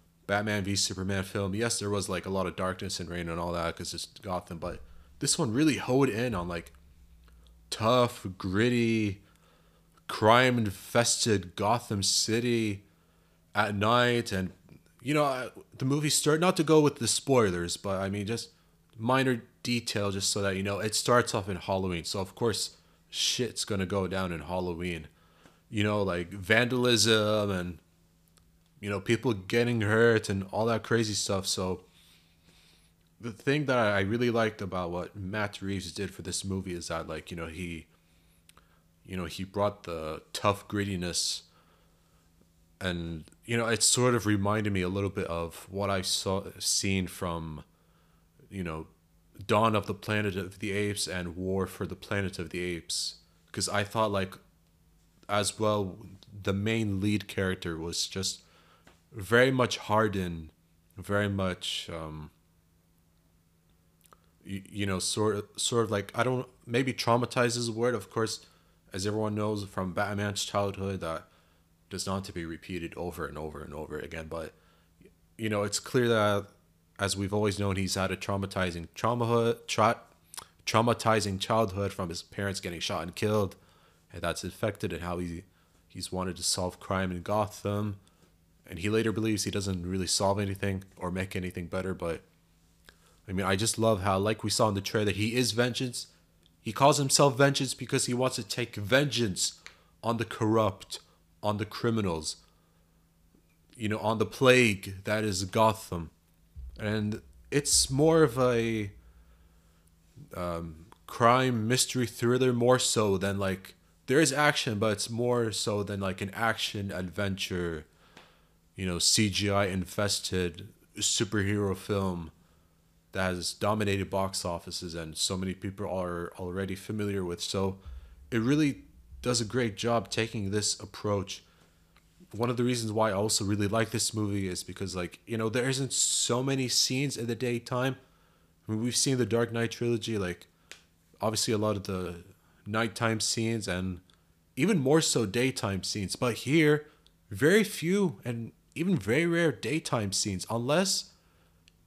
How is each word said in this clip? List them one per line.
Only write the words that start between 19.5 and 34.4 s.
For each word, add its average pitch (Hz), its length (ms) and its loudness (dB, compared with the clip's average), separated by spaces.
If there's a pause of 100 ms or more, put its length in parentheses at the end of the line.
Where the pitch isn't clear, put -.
detail 113 480 0
just 98 200 -2
so 104 100 -2
that, 98 160 0
you 95 60 -2
know, 98 160 -2
it 107 160 -4
starts 120 400 4
off 101 160 -2
in 90 60 -2
Halloween. 92 480 -2
So, 101 160 -6
of 95 140 -6
course, - 440 -2 (320)
shit's - 560 -2
gonna 98 180 0
go 92 220 0
down 92 260 -2
in 80 80 -6
Halloween. 87 680 -4 (640)
You 104 120 0
know, 104 220 2
like, 87 260 -2
vandalism 110 1200 4
and, 90 280 -4 (1040)
you 101 80 -8
know, 101 120 -2
people 117 320 0
getting 117 480 2
hurt 110 480 6
and 98 240 0
all 107 140 0
that 113 180 0
crazy 113 300 2
stuff. 98 340 -2
So 92 360 -2 (1400)
the 113 120 -10
thing 143 340 0
that 127 120 4
I 104 220 4
really 120 300 2
liked 110 320 0